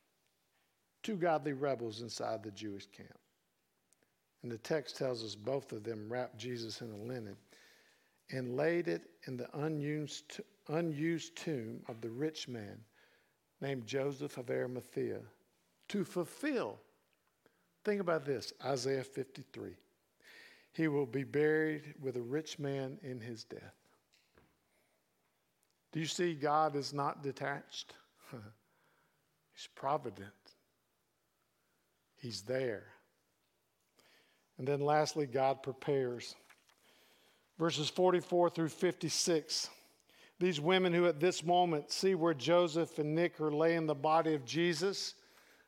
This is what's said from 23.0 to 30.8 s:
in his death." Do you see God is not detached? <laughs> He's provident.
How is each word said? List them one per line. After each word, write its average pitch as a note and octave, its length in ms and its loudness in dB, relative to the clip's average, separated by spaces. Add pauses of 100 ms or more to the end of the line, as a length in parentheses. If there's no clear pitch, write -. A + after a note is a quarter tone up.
in B2+ 180 -8
his A2+ 240 -10
death." G2 300 -14 (2250)
Do D#3+ 80 -4
you D#3+ 60 -2
see F3 280 0
God D3 420 4
is C3+ 160 -2
not C#3+ 300 -2
detached? C#3 720 -6 (160)
<laughs> - 200 -20 (1200)
He's - 200 -16
provident. A#2+ 580 -4 (1900)